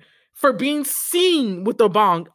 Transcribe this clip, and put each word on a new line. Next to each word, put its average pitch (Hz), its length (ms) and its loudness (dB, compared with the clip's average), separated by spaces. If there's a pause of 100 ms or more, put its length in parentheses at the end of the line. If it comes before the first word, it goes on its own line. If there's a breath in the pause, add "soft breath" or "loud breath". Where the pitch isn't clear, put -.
(340 soft breath)
for 277 180 2
being 277 320 -4
seen 294 760 -2
with 214 180 -2
a 214 80 6
bong. 180 460 0